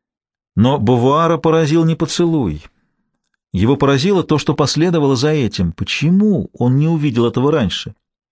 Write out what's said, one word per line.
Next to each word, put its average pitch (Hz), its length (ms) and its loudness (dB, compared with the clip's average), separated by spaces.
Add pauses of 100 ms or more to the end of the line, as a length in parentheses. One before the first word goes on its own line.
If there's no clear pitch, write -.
(560)
Но 131 220 2
Бувуара 135 600 2
поразил 160 460 0
не 160 100 0
поцелуй. 151 720 -2 (880)
Его 110 240 2
поразило 143 480 0
то, 156 120 0
что 147 180 -2
последовало 151 600 0
за 127 140 0
этим. 110 440 -2
Почему 175 800 0
он 123 220 0
не 151 120 2
увидел 147 360 0
этого 127 280 0
раньше? 160 420 -4 (380)